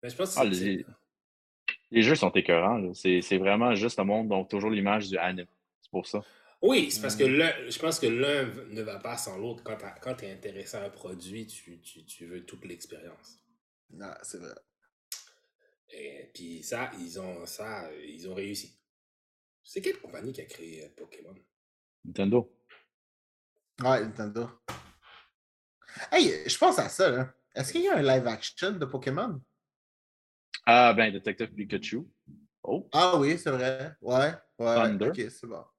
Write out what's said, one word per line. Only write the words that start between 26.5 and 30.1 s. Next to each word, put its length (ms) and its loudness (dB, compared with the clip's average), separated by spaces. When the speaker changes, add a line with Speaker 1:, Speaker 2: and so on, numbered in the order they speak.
Speaker 3:
pense 200 6
à 120 0
ça, 200 4
là. 240 -2
Est-ce 160 -4
qu'il 120 0
y 60 4
a 80 4
un 60 4
live 240 4
action 460 -4
de 120 -4
Pokémon ? 560 -4